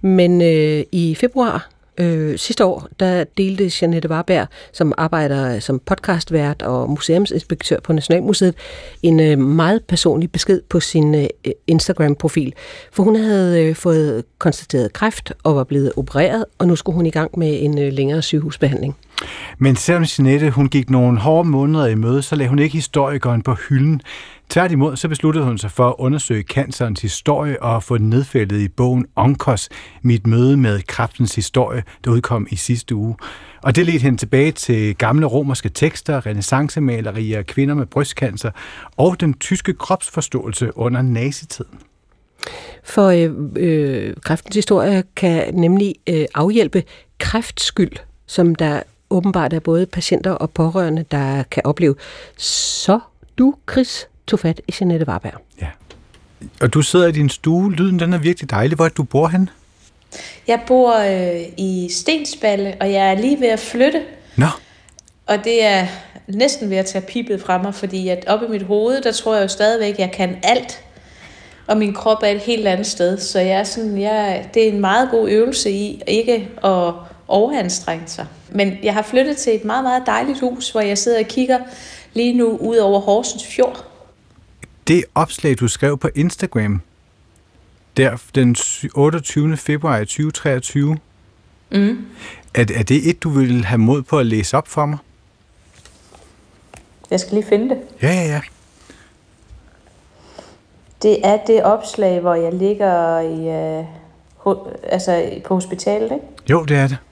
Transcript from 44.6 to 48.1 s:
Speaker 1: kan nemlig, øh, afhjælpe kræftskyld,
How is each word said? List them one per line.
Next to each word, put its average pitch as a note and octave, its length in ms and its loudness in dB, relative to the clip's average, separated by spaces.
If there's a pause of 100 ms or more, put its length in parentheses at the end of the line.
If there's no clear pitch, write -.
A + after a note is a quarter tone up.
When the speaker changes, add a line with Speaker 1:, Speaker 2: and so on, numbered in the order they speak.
Speaker 1:
kan E3 400 0
nemlig, F#3 400 4 (120)
øh, D#3 180 0 (100)
afhjælpe F#3 480 2 (360)
kræftskyld, - 720 -2 (360)